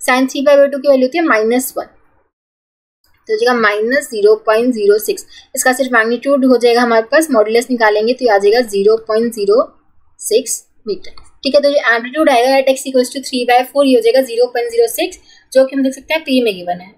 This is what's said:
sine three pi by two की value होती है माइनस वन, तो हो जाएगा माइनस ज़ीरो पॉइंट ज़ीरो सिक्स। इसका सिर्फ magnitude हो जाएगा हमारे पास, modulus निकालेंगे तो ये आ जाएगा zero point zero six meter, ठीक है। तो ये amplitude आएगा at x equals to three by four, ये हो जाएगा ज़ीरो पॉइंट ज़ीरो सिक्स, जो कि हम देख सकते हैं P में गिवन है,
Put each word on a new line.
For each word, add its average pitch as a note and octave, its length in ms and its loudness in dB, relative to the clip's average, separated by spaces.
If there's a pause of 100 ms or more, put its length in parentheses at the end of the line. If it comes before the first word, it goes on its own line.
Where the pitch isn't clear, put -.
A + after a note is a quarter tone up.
sine C4 240 2
three C#4+ 160 -6
pi D4 100 6
by C#4 140 6
two C#4 80 -6
की C#4 100 -4
value C4 180 4
होती B3+ 100 -6
है F4 80 0
माइनस A#3+ 520 0
वन, - 80 -8
तो - 1500 -18
हो G#3+ 40 0
जाएगा A#3+ 220 0
माइनस A3+ 520 -2
ज़ीरो G#3+ 240 2 (100)
पॉइंट A#3 280 2
ज़ीरो G#3 260 2
सिक्स। G3 260 -6 (300)
इसका C4 180 0
सिर्फ B3+ 200 -4
magnitude A#3+ 520 0
हो B3+ 120 4
जाएगा A#3 240 2
हमारे A3+ 300 2
पास, D#4+ 200 2
modulus A3+ 400 0
निकालेंगे A3 420 0
तो B3+ 120 -4
ये A#3 80 2
आ G3+ 40 4
जाएगा G3+ 300 2
zero G3+ 300 2 (100)
point A3+ 260 -2
zero G3+ 240 0 (640)
six - 440 -4 (240)
meter, - 240 -10 (320)
ठीक C4+ 120 -2
है। D4 60 4
तो C#4+ 100 2
ये C#4+ 100 0 (140)
amplitude B3+ 340 -2
आएगा B3+ 280 2
at C4+ 160 2
x C4 180 -8
equals B3+ 240 -2
to C4+ 140 -10
three B3 120 -4 (100)
by B3 80 4 (120)
four, C#4+ 140 2
ये C4 100 4
हो A#3 60 2
जाएगा A#3 200 2
ज़ीरो A#3+ 320 -2
पॉइंट A#3+ 180 -4
ज़ीरो A#3 180 0
सिक्स, F4 300 -6 (320)
जो C4 140 4
कि C4+ 100 -6
हम C4+ 80 -2
देख C4 120 -2
सकते C#4 180 -8
हैं D#4+ 100 -2
P C4 200 0
में A3 120 -2
गिवन F3+ 260 -8
है, F#3 160 -20